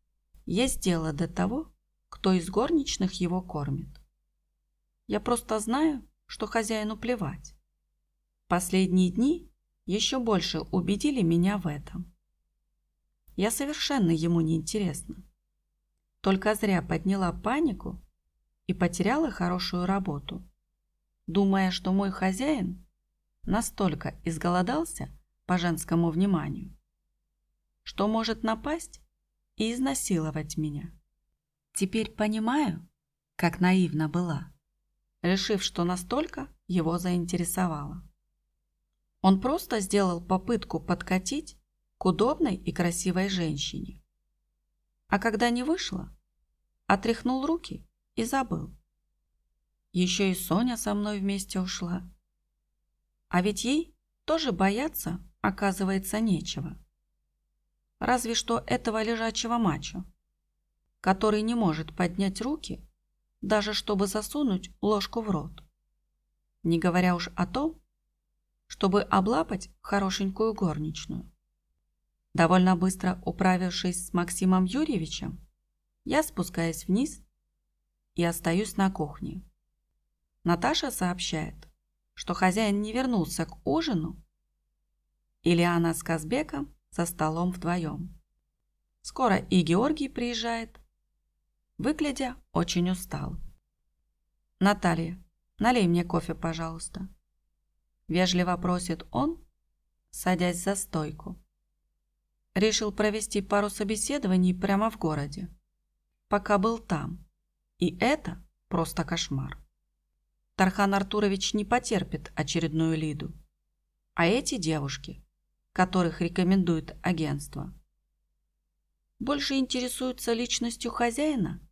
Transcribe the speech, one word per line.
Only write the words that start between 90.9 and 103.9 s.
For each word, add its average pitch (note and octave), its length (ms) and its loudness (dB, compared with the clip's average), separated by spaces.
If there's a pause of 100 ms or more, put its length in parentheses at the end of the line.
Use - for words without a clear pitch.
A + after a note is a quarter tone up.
выглядя C4+ 580 -2 (160)
очень F3 380 2
устал. - 480 -6 (1200)
«Наталья, F3+ 640 0 (360)
налей A3 280 4
мне E3+ 160 4
кофе, E3+ 320 -2
пожалуйста», E3 720 -8 (1000)
вежливо F3+ 500 2
просит F3 540 -2
он, D#4+ 320 -2 (680)
садясь F3+ 520 0
за G3 120 0
стойку. D#3+ 600 -6 (1200)
Решил G#3 360 4
провести G#3 500 0
пару G3+ 280 2
собеседований G3+ 840 2